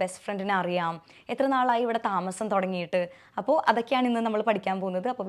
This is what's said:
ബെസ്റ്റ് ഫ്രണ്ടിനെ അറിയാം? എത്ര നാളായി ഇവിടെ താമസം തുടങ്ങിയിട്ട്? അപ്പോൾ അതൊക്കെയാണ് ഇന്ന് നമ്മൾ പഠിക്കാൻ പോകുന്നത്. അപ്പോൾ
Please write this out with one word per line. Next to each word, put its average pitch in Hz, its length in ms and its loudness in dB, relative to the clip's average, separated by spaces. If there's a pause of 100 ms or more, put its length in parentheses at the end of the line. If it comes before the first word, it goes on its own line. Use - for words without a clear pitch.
ബെസ്റ്റ് 185 240 -4
ഫ്രണ്ടിനെ 202 340 -2
അറിയാം? 175 340 0 (400)
എത്ര 262 120 0 (100)
നാളായി 254 320 4
ഇവിടെ 226 220 0
താമസം 185 440 -2
തുടങ്ങിയിട്ട്? 185 480 0 (400)
അപ്പോൾ 269 160 2 (140)
അതൊക്കെയാണ് 240 400 0
ഇന്ന് 226 160 0
നമ്മൾ 214 140 0 (100)
പഠിക്കാൻ 196 320 -2
പോകുന്നത്. 185 300 -4
അപ്പോൾ 202 160 -6